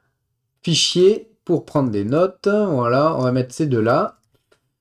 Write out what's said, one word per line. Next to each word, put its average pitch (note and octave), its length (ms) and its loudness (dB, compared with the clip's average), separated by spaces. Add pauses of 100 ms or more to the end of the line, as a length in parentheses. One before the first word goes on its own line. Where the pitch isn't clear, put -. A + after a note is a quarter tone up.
(640)
fichier F3+ 680 2 (140)
pour E3+ 220 -2
prendre C3+ 260 -2
des G2+ 140 -2
notes. F3 420 -2
Voilà, D#3 680 0
on C3 60 -2
va B2+ 100 0
mettre B2+ 220 -2
ces D#3 140 -4
deux-là. B2 500 0 (640)